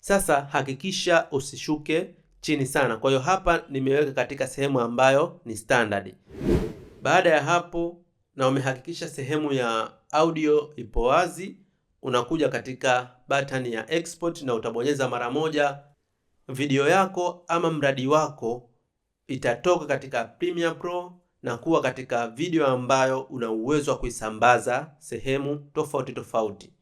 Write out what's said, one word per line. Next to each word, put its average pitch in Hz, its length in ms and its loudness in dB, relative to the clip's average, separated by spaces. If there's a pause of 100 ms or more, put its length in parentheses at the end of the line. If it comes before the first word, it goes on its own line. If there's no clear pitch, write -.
Sasa 190 400 2
hakikisha 143 880 0
usishuke 151 840 -2 (260)
chini 143 260 0
sana. 131 300 2
Kwa 127 140 0
hiyo 135 100 2
hapa 170 480 2
nimeweka 135 440 0
katika 135 340 -2
sehemu 139 340 0
ambayo 135 640 2
ni 110 120 -8
standard. 107 580 0 (880)
Baada 175 280 4
ya 151 120 4
hapo, 170 600 -2 (320)
na 135 120 2
umehakikisha 135 600 -2
sehemu 147 440 -4
ya 117 400 -2 (180)
audio 151 680 2
ipo 117 260 -4
wazi, 170 540 0 (460)
unakuja 131 460 0
katika 127 600 0 (180)
button 135 380 -2
ya 113 240 -6
export 170 520 -4
na 127 120 -2
utabonyeza 120 540 -2
mara 123 220 -4
moja. 147 480 0 (720)
Video 139 400 0
yako 180 600 2
ama 170 220 0
mradi 139 360 0
wako 143 640 0 (560)
itatoka 139 600 0
katika 131 380 -2
Premiere 170 500 -2
Pro 175 460 -8 (220)
na 120 140 -6
kuwa 160 240 2
katika 123 480 -2
video 156 380 0
ambayo 131 560 2
una 120 280 -6
uwezo 139 400 0
wa 123 80 0
kuisambaza 120 1000 0
sehemu 139 760 -6
tofauti 147 380 -4
tofauti. 107 680 -4